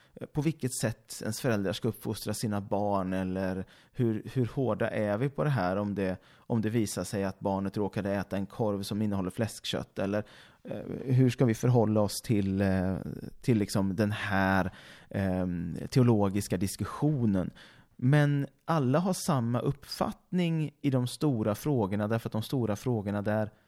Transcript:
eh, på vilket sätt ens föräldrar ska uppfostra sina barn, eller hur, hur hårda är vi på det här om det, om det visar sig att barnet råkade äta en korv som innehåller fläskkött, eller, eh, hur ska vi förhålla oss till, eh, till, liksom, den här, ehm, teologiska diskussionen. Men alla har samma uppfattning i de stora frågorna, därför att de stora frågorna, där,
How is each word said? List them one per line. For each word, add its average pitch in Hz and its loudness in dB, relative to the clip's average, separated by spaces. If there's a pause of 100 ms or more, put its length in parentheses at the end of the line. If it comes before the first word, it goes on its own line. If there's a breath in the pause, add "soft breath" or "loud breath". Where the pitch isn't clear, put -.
(160 soft breath)
eh, - -12
på - -4
vilket 139 -2
sätt - -4
ens - -6
föräldrar 101 2
ska - -4
uppfostra 107 -4
sina 104 -2
barn, 101 0
eller 95 -2 (260 loud breath)
hur, 113 0 (100)
hur 127 0
hårda 110 -2
är 104 0
vi 135 0
på 151 -2
det 151 2
här 95 2
om 101 -2
det, 92 0 (180 loud breath)
om - -2
det 110 0
visar 107 0
sig 98 -2
att 95 -4
barnet 98 -2
råkade 98 -2
äta 95 -2
en 98 -2
korv 101 -2
som 101 -4
innehåller 98 -2
fläskkött, - -6
eller, 101 -2 (400 loud breath)
eh, - -10 (220)
hur 127 4
ska 131 2
vi 113 4
förhålla 110 4
oss 104 0
till, 98 2
eh, 95 2 (460)
till, 120 4
liksom, 98 0
den 104 2
här, 95 2 (380 loud breath)
ehm, 92 -2 (120)
teologiska 104 4
diskussionen. 104 0 (480 loud breath)
Men 143 2 (180)
alla 147 2
har 190 0
samma 123 0
uppfattning - -2 (100)
i 143 2
de 127 2
stora 113 0
frågorna, 107 0
därför 110 -2
att - -12
de 110 -2
stora 110 -2
frågorna, 104 -2
där, 107 0 (160 soft breath)